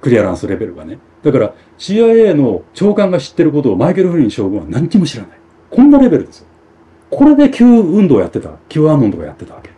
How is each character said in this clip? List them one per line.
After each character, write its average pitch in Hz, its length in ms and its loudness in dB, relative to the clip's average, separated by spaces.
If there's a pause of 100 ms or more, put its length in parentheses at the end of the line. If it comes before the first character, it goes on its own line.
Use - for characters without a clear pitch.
ク 135 100 -2
リ 117 80 4
ア 104 40 0
ラ 95 100 -4
ン 87 40 -8
ス - 120 -12
レ 95 80 -6
ベ 107 100 -8
ル 90 80 -16
が 78 120 -20
ね。 - 120 -16 (240)
だ - 80 0
か 135 80 0
ら、 107 160 -2 (220)
シ 196 200 -8
ー 226 140 2
ア - 20 2
イ 226 80 4
エ 214 100 4
ー 170 40 0
の 120 280 -2 (100)
長 202 220 -2
官 196 160 0
が 175 100 -2
知 - 120 -18
っ - 20 -20
て 170 100 0
る 151 80 0
こ 147 100 -2
と 120 100 0
を 90 40 -2
マ 147 140 0
イ 185 40 -2
ケ 190 80 -2
ル・ 185 60 0
フ 170 100 -2
リ 131 80 2
ン 101 40 -2
将 101 180 -6
軍 98 120 -6
は 80 60 -16
何 127 220 -6
に 226 100 0
も 175 60 2
知 - 140 -10
ら 98 60 -14
な - 100 -20
い。 - 40 -20 (320)
こ 247 120 2
ん 285 80 6
な 285 80 6
レ 262 100 4
ベ 147 100 0
ル - 80 -6
で - 60 -20
す - 60 -20
よ。 - 80 -20 (640)
こ - 160 0
れ 302 100 4
で 277 140 4
Q 240 160 0
運 208 420 4
動 113 120 2
や 87 80 -4
っ - 20 -12
て 101 100 -8
た。 82 100 -16 (200)
Q 156 180 0
ア 151 80 2
ノ 113 100 2
ン 98 60 -2
と - 60 -10
か 78 60 -12
や 73 80 -16
っ - 40 -20
て - 80 -18
た - 100 -20
わ - 80 -20
け。 - 140 -20